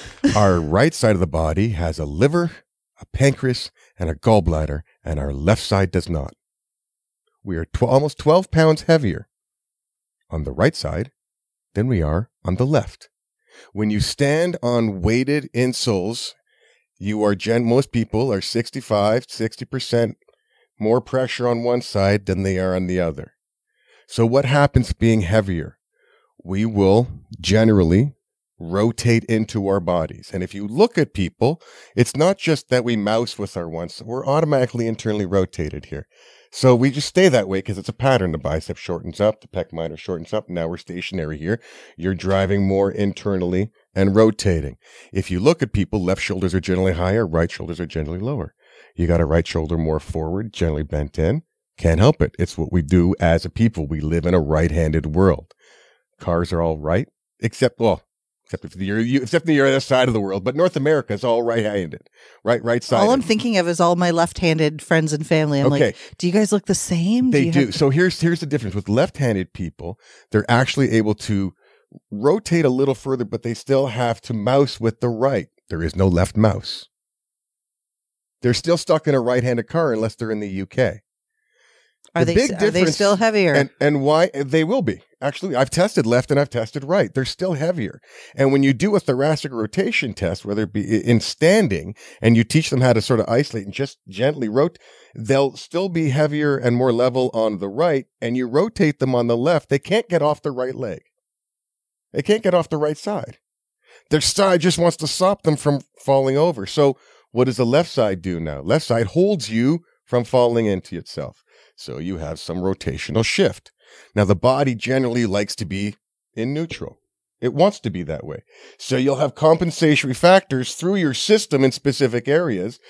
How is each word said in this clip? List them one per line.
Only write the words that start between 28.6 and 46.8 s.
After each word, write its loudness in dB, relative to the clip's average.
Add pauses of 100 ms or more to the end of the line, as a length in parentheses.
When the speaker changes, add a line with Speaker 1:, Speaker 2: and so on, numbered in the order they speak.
Speaker 2:
into -2
our 2
bodies. -4
And -4
if -10
you -8
look 0
at -2
people, -2 (340)
it's 0
not 2
just -4
that 0
we -2
mouse -2
with -8
our -8
ones, -10
we're -8
automatically 0
internally -2
rotated -2
here. -12 (440)
So 4
we 2
just -6
stay 4
that 2
way -4
'cause -6
it's -10
a -10
pattern. 0
The -4
bicep -6
shortens -10
up, 0
the -20
pec -8
minor -6
shortens -8
up. -4
Now -4
we're -6
stationary -8
here. -2 (380)
You're -2
driving 0
more 2
internally -2 (240)
and 2
rotating. 2 (360)
If -4
you -2
look 2
at -6
people, -2
left -2
shoulders -4
are 0
generally 0